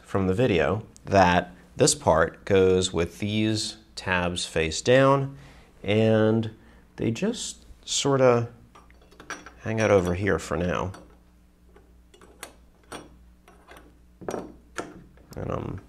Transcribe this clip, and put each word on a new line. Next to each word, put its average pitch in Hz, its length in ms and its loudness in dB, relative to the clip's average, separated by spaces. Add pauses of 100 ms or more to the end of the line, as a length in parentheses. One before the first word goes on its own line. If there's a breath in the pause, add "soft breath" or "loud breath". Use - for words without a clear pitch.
from 95 240 -2
the 92 60 0
video 95 500 0 (200)
that 90 480 4 (240 loud breath)
this - 180 2
part 82 520 0
goes 92 480 4
with 85 260 -4
these 107 560 -2 (200)
tabs 90 500 -4
face 80 360 -4
down, 135 540 2 (480 loud breath)
and 110 680 2 (440 soft breath)
they 113 160 -4
just - 540 -8 (180)
sorta 127 640 2 (1160)
hang 110 180 -2
out 104 100 4
over 90 220 4
here 90 260 0
for - 160 -6
now. 87 380 -2 (4000)
And 90 160 -8
I'm - 380 -8